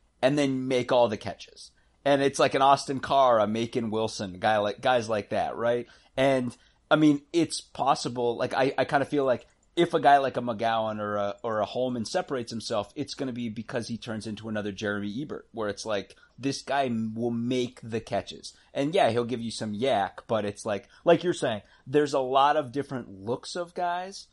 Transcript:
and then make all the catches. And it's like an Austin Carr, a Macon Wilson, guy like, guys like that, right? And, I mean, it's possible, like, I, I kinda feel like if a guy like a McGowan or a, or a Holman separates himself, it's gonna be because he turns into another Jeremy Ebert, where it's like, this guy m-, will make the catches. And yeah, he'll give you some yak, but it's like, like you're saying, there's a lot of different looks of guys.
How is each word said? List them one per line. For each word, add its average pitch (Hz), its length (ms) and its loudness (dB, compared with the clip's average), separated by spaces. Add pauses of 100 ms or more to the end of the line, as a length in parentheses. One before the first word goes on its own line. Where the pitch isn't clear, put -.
(200)
and 135 180 4
then 135 300 0
make 123 240 0
all 120 160 6
the 107 80 -2
catches. - 540 -12 (340)
And 143 160 4
it's 139 180 2
like 135 140 4
an 139 80 0
Austin 135 400 4
Carr, 127 400 4
a 104 60 4
Macon 113 440 -2
Wilson, 110 480 -4
guy 110 200 2
like, 104 240 -2
guys 123 260 2
like 107 220 -4
that, 82 260 -2
right? 120 300 0 (320)
And, 131 360 2 (360)
I 156 60 6
mean, 151 260 6 (100)
it's 165 300 0
possible, 127 760 0
like, 120 160 -2
I, 135 240 0
I 131 80 0
kinda 139 220 0
feel 143 180 0
like 123 220 0 (280)
if 170 180 2
a 165 80 2
guy 143 160 8
like 135 220 0
a - 20 0
McGowan 113 600 -2
or 104 160 -2
a, 101 260 -2
or 110 160 -2
a 101 80 2
Holman 123 400 -4
separates 139 440 -4
himself, 107 460 -4
it's 143 160 -6
gonna 131 220 -6
be 120 160 -6
because 110 360 -6
he 117 120 -8
turns 110 280 -8
into 107 220 -10
another 104 240 -4
Jeremy 104 480 -4
Ebert, 104 320 -10
where 110 160 -4
it's - 160 -8
like, 101 320 -4 (220)
this 135 240 -4
guy 139 240 0
m-, 113 280 -2
will 117 160 -2
make 120 520 -2
the 113 180 -4
catches. - 540 -6 (180)
And 143 220 -2
yeah, 175 160 4
he'll 120 140 0
give 117 180 -4
you 117 80 -6
some 107 240 -8
yak, 104 540 0
but 107 180 0
it's - 180 -8
like, 101 240 -4 (160)
like 170 200 6
you're 175 100 0
saying, 113 260 -2 (260)
there's 143 280 2
a 139 60 2
lot 135 360 4
of 131 160 -2
different 117 540 -8
looks 123 280 -6
of 170 200 -10
guys. 180 580 -6